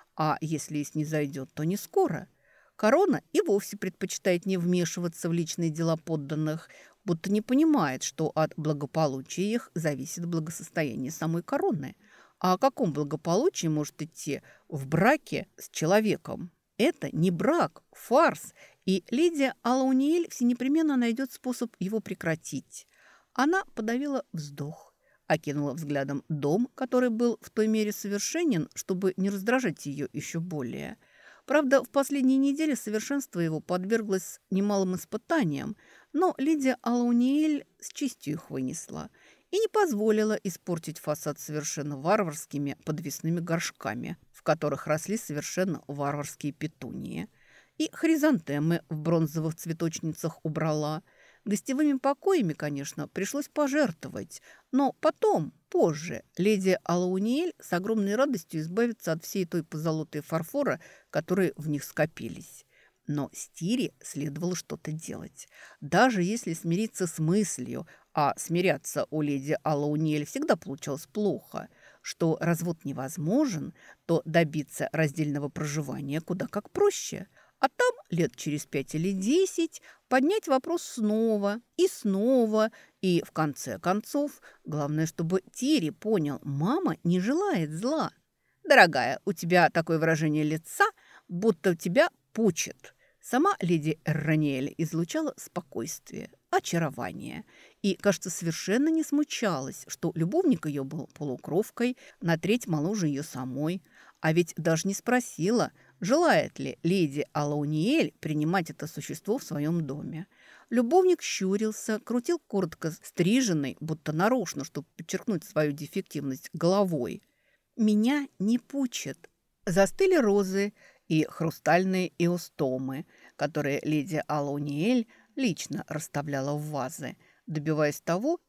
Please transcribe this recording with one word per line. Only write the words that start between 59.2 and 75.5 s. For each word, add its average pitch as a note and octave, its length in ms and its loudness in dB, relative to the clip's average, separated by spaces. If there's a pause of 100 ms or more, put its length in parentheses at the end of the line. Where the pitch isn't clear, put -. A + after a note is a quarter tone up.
всей F#3+ 220 -4
той E3 180 -2
позолоты D#3 540 -4
и D3 40 -4
фарфора, E3 600 -2 (280)
которые F3+ 460 0
в D#3 140 -6
них D3 160 -4
скопились. - 800 -6 (400)
Но C#3+ 260 -4
с - 200 -14
Тири G3 500 -2
следовало D#3 540 -6
что-то D3+ 360 -10
делать, - 560 -12 (320)
даже G3 420 4
если F#3 320 -2
смириться F3 540 -2
с - 120 -8
мыслью, D#3 680 0 (260)
а C#3+ 220 2
смиряться D#3+ 760 -2
у D#3 120 -4
леди C#3+ 420 -2
Алауниэль D3+ 640 0
всегда C4+ 320 0
получалось C#3+ 500 -10
плохо, - 640 -4 (320)
что - 400 0
развод E3 420 -2
невозможен, E3 920 -2 (320)
то E3+ 200 2
добиться D#3+ 640 0
раздельного D3 560 0
проживания C#3+ 720 -6